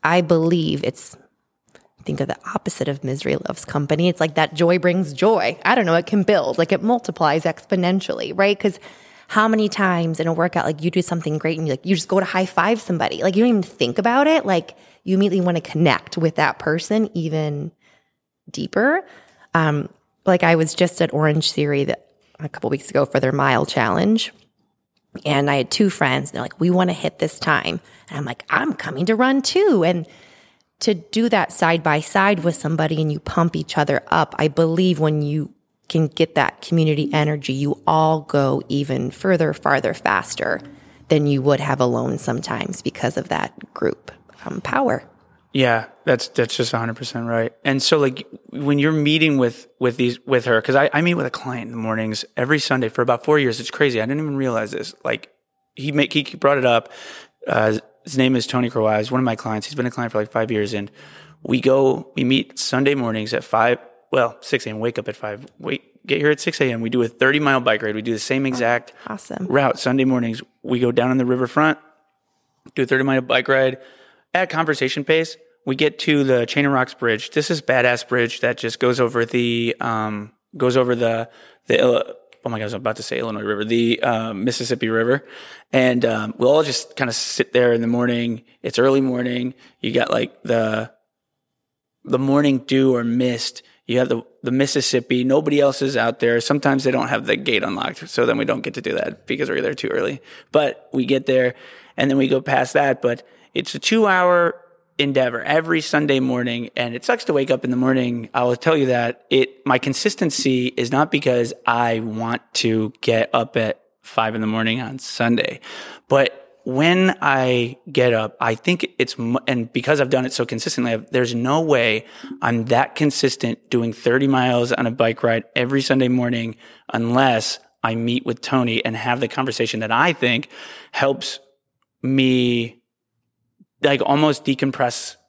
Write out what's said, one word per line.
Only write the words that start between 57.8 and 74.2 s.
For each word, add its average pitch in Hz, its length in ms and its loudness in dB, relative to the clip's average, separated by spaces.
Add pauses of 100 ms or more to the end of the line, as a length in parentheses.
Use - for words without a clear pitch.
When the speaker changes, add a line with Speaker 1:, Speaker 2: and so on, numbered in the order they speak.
Speaker 2:
his 139 120 -6
name 131 180 2
is 117 120 0
Tony 123 240 -2
Crowell. 107 260 0
He's 107 160 -2
one 127 80 0
of 127 60 0
my 113 100 -2
clients. 107 300 -6
He's - 80 -14
been 127 100 -4
a 123 60 -4
client 120 220 -6
for, 107 60 -2
like, 107 140 -6
five 113 180 -2
years. 104 220 -2
And 101 180 -8 (520)
we 127 180 -2
go, 131 560 2
we 139 80 -2
meet 131 340 0
Sunday 139 360 0
mornings 113 400 -4
at 120 100 -4
five, 117 320 2 (340)
well, 120 300 0
six - 260 -4
A 117 40 -8
M, 107 100 -8
wake 117 180 -4
up 117 100 -8
at 104 80 -10
five, 107 300 -10 (120)
wait, - 480 -10
get 139 120 0
here 147 120 2
at 147 100 0
six - 220 -4
A 127 100 2
M. 113 80 -4
We 113 100 -4
do 123 120 2
a 113 60 2
thirty 135 320 2
mile 135 200 2
bike 110 220 0
ride. 107 120 -2
We 107 80 -4
do 117 100 -4
the 107 60 -2
same 135 260 -2
Speaker 1:
Oh, 135 40 0
Speaker 2:
exact 120 440 -2 (140)
Speaker 1:
awesome. - 400 -10
Speaker 2:
route - 320 2
Sunday 131 260 2
mornings. 117 380 -2 (200)
We 123 180 -2
go 123 120 2
down 123 180 2
on 131 80 2
the 127 80 2
riverfront, 127 520 0 (960)
do 139 80 -2
a 123 40 0
thirty 135 180 2
mile 135 180 2
bike 127 260 0
ride 131 300 2 (560)